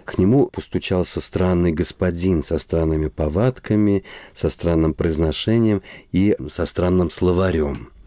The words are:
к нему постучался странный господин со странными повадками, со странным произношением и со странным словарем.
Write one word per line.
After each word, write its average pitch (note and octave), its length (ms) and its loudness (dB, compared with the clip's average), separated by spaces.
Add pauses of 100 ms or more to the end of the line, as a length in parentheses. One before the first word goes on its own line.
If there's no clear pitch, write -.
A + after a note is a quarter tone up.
к - 140 -8
нему A2+ 300 4
постучался F2+ 760 -4
странный F2 500 0
господин E2+ 720 0
со E2 140 -4
странными D#2+ 500 0
повадками, G2+ 960 0 (300)
со - 160 -2
странным D#2+ 440 0
произношением F#2 880 0 (300)
и G2 240 4 (140)
со F2 160 -2
странным F2+ 440 0
словарем. F2 800 0 (160)